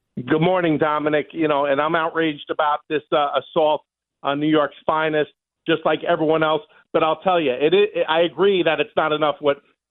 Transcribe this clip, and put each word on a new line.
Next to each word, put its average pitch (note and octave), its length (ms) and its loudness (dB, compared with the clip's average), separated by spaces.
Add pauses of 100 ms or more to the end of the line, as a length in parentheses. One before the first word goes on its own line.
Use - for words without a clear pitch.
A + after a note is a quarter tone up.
(160)
Good C#3+ 260 -2
morning, E3+ 340 2
Dominic. D3+ 560 -2
You D#3+ 160 -2
know, C#3+ 160 0
and C#3 160 0
I'm D#3+ 140 -2
outraged D#3+ 560 -4
about D3+ 300 -2 (100)
this, D3+ 200 -2
uh, D3 180 0 (100)
assault D3+ 440 0 (400)
on C#3+ 180 -4
New D3+ 80 -2
York's D3+ 360 0
finest, D#3 460 0 (360)
just D#3+ 200 0
like D#3+ 180 -2
everyone D#3 380 0
else. D#3 200 0 (300)
But E3 100 0
I'll D#3+ 200 0
tell F3+ 180 2
you, C#3 120 0
it, C#3+ 200 0
it, F#3+ 360 2
I D#3+ 140 2
agree F3+ 400 0
that D#3 160 2
it's D3 160 -4
not D#3 180 0
enough D3+ 280 0
what C#3+ 220 0 (280)